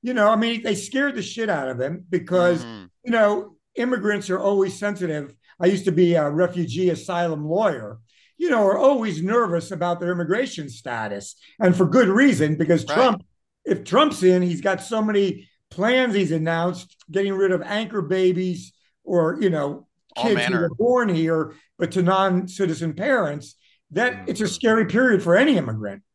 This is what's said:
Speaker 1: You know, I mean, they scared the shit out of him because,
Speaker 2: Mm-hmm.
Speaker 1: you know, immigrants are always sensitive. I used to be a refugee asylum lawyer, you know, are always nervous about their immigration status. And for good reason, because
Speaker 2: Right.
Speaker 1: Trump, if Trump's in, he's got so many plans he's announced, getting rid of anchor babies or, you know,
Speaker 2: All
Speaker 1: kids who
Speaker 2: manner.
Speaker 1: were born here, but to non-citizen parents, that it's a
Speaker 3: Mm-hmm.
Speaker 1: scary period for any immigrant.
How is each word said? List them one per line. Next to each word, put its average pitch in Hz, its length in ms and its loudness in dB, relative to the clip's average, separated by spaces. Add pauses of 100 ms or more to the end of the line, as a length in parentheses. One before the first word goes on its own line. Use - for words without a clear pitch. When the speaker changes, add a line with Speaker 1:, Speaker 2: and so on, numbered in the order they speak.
Speaker 1:
You 247 120 -6
know, 214 160 4
I 226 60 4
mean, 233 260 -2
they 220 140 -2
scared 269 400 -4
the 220 60 -6
shit 220 280 -6
out 139 200 -2
of 120 100 -8
him 151 300 -6
because, 175 560 0
Speaker 2:
Mm-hmm. 107 200 -16 (200)
Speaker 1:
you 233 60 -4
know, 208 440 2 (200)
immigrants 208 540 -2
are 185 100 -2
always 196 380 0
sensitive. 170 560 -6 (240)
I 170 100 2
used 190 180 0
to 190 80 2
be 170 220 4
a 147 140 2
refugee 175 600 0
asylum 165 560 -4
lawyer, 151 540 -2 (380)
you 339 120 -2
know, 220 160 2
are 196 120 2
always 220 440 2
nervous 190 500 0
about 175 300 -2
their 175 100 -2
immigration 175 580 -4
status. 110 680 -10 (240)
And 180 160 4
for 180 100 4
good 214 240 4
reason, 190 480 4
because 165 280 2
Speaker 2:
Right. 147 100 -4
Speaker 1:
Trump, 233 300 2 (380)
if - 220 -2
Trump's 262 380 2
in, 180 180 6
he's 175 200 -2
got 190 200 -2
so 220 200 -4
many 202 480 -2 (200)
plans 240 460 0
he's 180 160 0
announced, 165 640 -4 (160)
getting 196 220 -2
rid 190 180 2
of 180 100 0
anchor 214 400 -4
babies 185 720 -2 (300)
or, 175 360 0
you 190 120 2
know, 143 340 -4 (300)
Speaker 2:
All - 80 -4
Speaker 1:
kids 196 220 2
who 127 80 0
Speaker 2:
manner. - 160 0
Speaker 1:
were - 60 -10
born 240 340 2
here, 165 440 0 (240)
but 170 140 -2
to 185 100 0
non-citizen 180 920 0
parents, 175 640 -2 (360)
that 240 360 -2
it's 220 140 -4
a 208 40 0
Speaker 3:
Mm-hmm. 180 80 -4
Speaker 1:
scary 220 320 2
period 226 360 2
for 170 140 4
any 262 220 4
immigrant. 110 440 -6 (140)